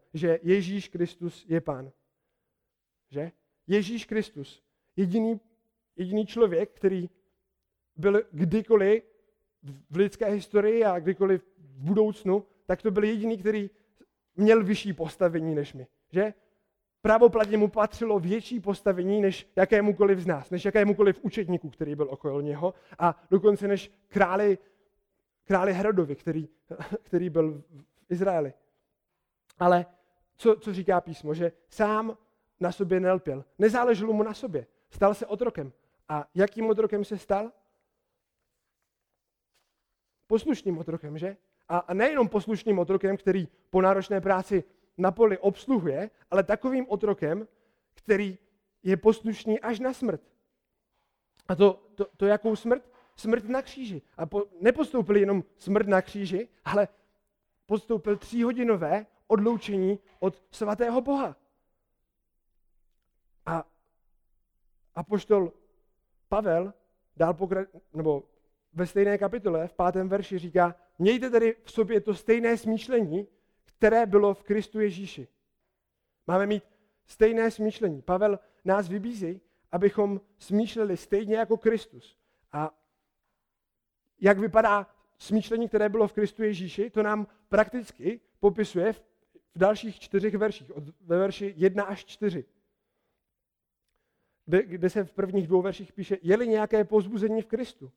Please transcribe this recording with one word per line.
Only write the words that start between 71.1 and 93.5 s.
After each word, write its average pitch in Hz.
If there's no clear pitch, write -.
tedy 226
v -
sobě 214
to 208
stejné 233
smýšlení, 214
které 226
bylo 202
v -
Kristu 214
Ježíši.“ 190
Máme 185
mít 208
stejné 226
smýšlení. 208
Pavel 196
nás 190
vybízí, 196
abychom 202
smýšleli 208
stejně 208
jako 220
Kristus. 220
A, 151
jak 196
vypadá 208
smýšlení, 226
které 208
bylo 214
v 208
Kristu 208
Ježíši, 196
to 214
nám 208
prakticky 214
popisuje 202
v, -
v -
dalších 208
čtyřech 196
verších, 196
od, 151
ve 170
verši 196
jedna 190
až 196
čtyři. 175